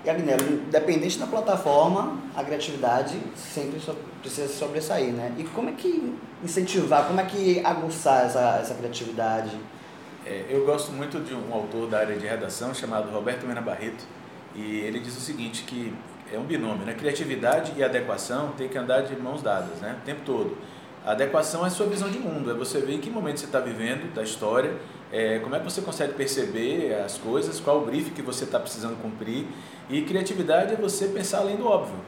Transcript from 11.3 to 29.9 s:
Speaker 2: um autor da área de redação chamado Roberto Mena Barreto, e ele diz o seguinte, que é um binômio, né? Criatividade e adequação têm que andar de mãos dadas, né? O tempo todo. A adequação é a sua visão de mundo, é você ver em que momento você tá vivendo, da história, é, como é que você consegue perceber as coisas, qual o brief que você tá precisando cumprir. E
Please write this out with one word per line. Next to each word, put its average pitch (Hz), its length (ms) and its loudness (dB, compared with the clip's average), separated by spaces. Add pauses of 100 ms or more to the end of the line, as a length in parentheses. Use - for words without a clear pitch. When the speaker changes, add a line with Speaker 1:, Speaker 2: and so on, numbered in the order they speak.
Speaker 2:
um 117 180 -4
autor 113 360 -2
da 107 100 2
área 107 180 2
de 98 100 -4
redação 113 460 -4
chamado 110 380 -2
Roberto 123 360 -2
Mena 120 140 -4
Barreto, 107 440 -6 (500)
e 107 260 -4
ele 107 200 -2
diz 120 160 -8
o 127 40 -10
seguinte, 117 440 -6
que 120 280 -6 (400)
é 107 60 -4
um 127 60 -4
binômio, 107 420 -2
né? 113 80 -4
Criatividade 131 840 2
e 139 60 2
adequação 123 760 0
têm 131 120 -4
que 139 100 -4
andar 127 240 4
de 139 140 -4
mãos 127 260 -4
dadas, 90 380 0
né? 113 200 -6
O - 60 -10
tempo 139 180 -6
todo. 117 320 0 (480)
A 107 80 2
adequação 156 520 2
é - 20 2
a 185 40 2
sua 196 160 2
visão 196 220 0
de 233 100 -2
mundo, 156 320 -2
é 120 40 0
você 127 260 -2
ver 135 140 0
em 156 60 0
que 220 100 -6
momento 165 300 -2
você - 80 -8
tá 135 120 2
vivendo, 123 540 -2
da 110 80 -2
história, 113 500 2 (400)
é, 110 280 2
como 123 140 -4
é 156 40 0
que - 60 -2
você 180 180 -2
consegue 151 320 -2
perceber 123 800 0 (100)
as 98 140 -6
coisas, 160 420 0
qual 147 180 4
o 147 60 2
brief 143 260 0
que 143 120 -8
você 127 240 -4
tá 123 120 2
precisando 113 440 -4
cumprir. 113 440 -4 (420)
E 143 140 0